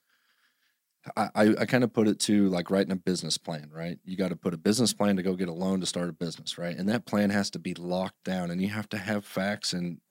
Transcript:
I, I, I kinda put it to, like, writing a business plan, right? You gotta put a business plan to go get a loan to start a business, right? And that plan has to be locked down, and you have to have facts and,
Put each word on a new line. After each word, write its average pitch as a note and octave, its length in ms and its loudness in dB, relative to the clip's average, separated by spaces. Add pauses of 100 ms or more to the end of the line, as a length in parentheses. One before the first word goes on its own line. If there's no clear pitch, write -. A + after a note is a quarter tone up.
(1160)
I, G#2 180 0
I, G#2+ 260 6
I A#2 60 0
kinda B2+ 220 4
put A2 200 4
it G#2 120 2
to, G#2 280 4
like, F2 220 0
writing G2 220 2
a F#2+ 40 -2
business E2+ 400 -2
plan, D2+ 360 -8
right? E2 320 -10
You F#2 120 -10
gotta F2+ 200 -2
put F2 180 -4
a D#2+ 40 -6
business G#2 360 2
plan G2+ 220 2
to F#2 60 0
go F#2 120 0
get F2+ 140 -2
a E2+ 40 -4
loan F#2 280 0
to F2 60 -4
start F2 220 -2
a E2+ 40 -6
business, - 440 -8
right? E2+ 200 -6
And F#2 120 -2
that A#2 160 0
plan G#2 260 2
has G2+ 200 0
to - 80 -6
be F2+ 160 -6
locked F2+ 500 -4
down, F#2 260 -2
and F2+ 120 -2
you G2 60 0
have G#2 220 -6
to G#2 80 -4
have G#2 260 -4
facts G2+ 500 -4
and, F2 260 -6 (100)